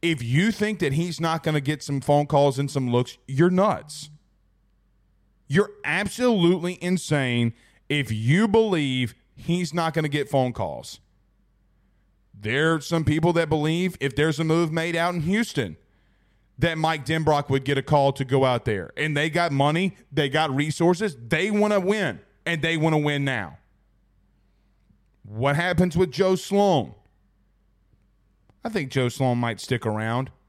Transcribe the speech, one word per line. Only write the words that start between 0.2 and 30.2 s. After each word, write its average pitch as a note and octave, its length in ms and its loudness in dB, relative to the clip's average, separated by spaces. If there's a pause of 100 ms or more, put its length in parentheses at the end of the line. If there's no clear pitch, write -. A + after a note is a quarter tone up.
you C#3+ 300 2
think G#3 280 -2
that D3 140 0
he's E3 260 -2
not E3 240 -2
gonna D#3 180 0
get C#3+ 200 -4
some C#3+ 200 -4
phone D3 260 4
calls C#3+ 320 4
and C#3 100 -2
some C3 220 -2
looks, B2 260 0 (100)
you're C#3+ 220 4
nuts. - 600 -2 (1400)
You're G3+ 240 2 (120)
absolutely F#3 960 2
insane C3+ 720 0 (360)
if C#3+ 220 -2
you B2+ 360 2
believe D#3+ 680 2 (200)
he's E3+ 380 -4
not E3 220 -2
gonna D#3 120 0
get C#3+ 220 -2
phone B2+ 240 0
calls. D2+ 460 -8 (1400)
There C#3 360 0
are D3+ 60 -4
some E3 220 -2
people D#3+ 300 2
that E3 160 0
believe D#3+ 500 0
if C3+ 160 -4
there's D3+ 240 0
a E3 40 -2
move D#3+ 280 2
made E3 240 -4
out E3+ 200 -2
in E3+ 60 -4
Houston, D#3 540 -2 (840)
that D#3+ 200 0
Mike D#3+ 280 0
Denbrock D3 440 0
would C3+ 160 0
get C#3 120 0
a C3+ 40 -2
call C#3 320 2
to C3+ 100 -6
go C3 220 2
out B2 200 0
there. G2 300 -4
And D3+ 220 -2
they D#3 120 0
got E3+ 220 0
money, D3+ 460 0 (140)
they C#3+ 180 0
got D#3 260 0
resources, E3 600 0 (100)
they E3+ 240 0
wanna G#3 280 2
win, F#3 400 -2 (260)
and E3 160 -2
they E3 160 0
wanna D#3 220 2
win D3 260 -2
now. G#2 320 -6 (1700)
What A2+ 340 -2
happens F3 400 2
with F3 140 2
Joe F#3 240 2
Sloan? F#3 580 2 (1700)
I A#3 60 -6
think F3 200 -4
Joe B2 200 0
Sloan B2+ 280 0
might A#2 220 -2
stick - 260 -4
around. A2+ 460 -2 (180)